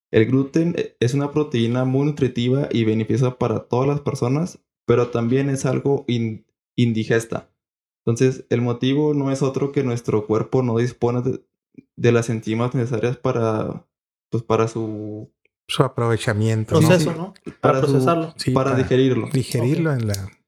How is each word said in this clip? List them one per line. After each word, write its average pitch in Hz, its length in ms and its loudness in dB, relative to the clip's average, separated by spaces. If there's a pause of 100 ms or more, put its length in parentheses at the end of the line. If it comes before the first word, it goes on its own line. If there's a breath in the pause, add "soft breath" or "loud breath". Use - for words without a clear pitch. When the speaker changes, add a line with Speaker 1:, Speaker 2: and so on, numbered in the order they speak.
(100)
Speaker 1:
el 110 160 6
gluten, 135 520 0
eh, - 220 -6
es 120 140 2
una 143 180 0
proteína 127 520 0
muy 135 220 2
nutritiva 131 640 0
y 113 120 2
beneficiosa 113 540 0
para 113 260 0
todas 127 220 0
las 143 140 0
personas, 143 580 -4 (280)
pero 120 220 4
también 127 420 0
es 135 160 -4
algo 131 420 0
in-, 113 380 -4 (300)
indigesta. 113 760 0 (560)
Entonces, 127 420 0
el 120 140 0
motivo 131 500 0
no 139 180 0
es 135 120 -2
otro 135 280 -2
que 139 140 0
nuestro 117 420 -2
cuerpo 113 360 0
no 117 160 0
dispone 120 420 0
de, 127 240 -4 (520)
de 120 160 4
las 117 180 2
enzimas 113 440 -2
necesarias 123 440 -2
para, 113 680 -2 (440)
pues, 113 120 -4
para 110 240 2
su 107 640 -8 (380)
Speaker 2:
Su - 140 0
aprovechamiento, 113 1000 0
¿no? 160 80 4
Speaker 3:
Proceso, 170 220 4
Speaker 1:
Sí, 160 60 -6
sí. 160 40 -10
Speaker 3:
¿no? 190 140 -10 (100)
Speaker 1:
Para - 160 -16
Speaker 3:
Para 135 200 2
Speaker 1:
su 139 120 0
Speaker 3:
procesarlo. 160 460 0
Speaker 2:
Sí, 131 140 -2
Speaker 1:
para 131 180 2
Speaker 2:
para 127 120 2
Speaker 1:
digerirlo. 127 480 2
Speaker 2:
digerirlo 135 640 -2
Speaker 3:
Ok. 127 80 -2
Speaker 2:
en 110 80 -2
la 98 220 -4 (180)